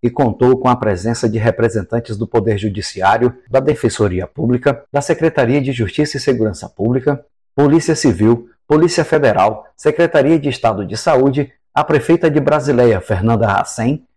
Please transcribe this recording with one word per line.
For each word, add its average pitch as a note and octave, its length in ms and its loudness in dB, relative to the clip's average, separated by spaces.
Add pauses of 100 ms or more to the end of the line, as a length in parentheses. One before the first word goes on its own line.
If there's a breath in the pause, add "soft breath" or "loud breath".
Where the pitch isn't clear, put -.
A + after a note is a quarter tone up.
e B2 60 0
contou B2 480 2
com B2+ 100 -4
a - 80 2
presença A2 540 -4
de G#2+ 80 -4
representantes A2+ 800 -4
do G#2+ 100 -6
Poder A2 300 -2
Judiciário, G#2 800 -2 (140)
da C3 100 2
Defensoria G#2+ 640 -2
Pública, B2 640 -2
da C#3 120 -2
Secretaria D3 580 0
de C3+ 120 -4
Justiça A#2+ 440 -4
e C3 40 -6
Segurança A2 500 -4
Pública, - 520 -2 (320)
Polícia D3+ 400 2
Civil, A#2 540 2 (180 loud breath)
Polícia D#3+ 380 2
Federal, A2+ 600 2 (100)
Secretaria D#3+ 640 2
de C#3+ 100 -2
Estado G#2+ 380 -2
de F#2 100 -8
Saúde, C#3 560 2 (220)
a D3+ 100 0
prefeita E3 460 2
de D3 100 2
Brasileia, B2+ 600 4
Fernanda A2 440 0
Hassen A2+ 560 -2 (140)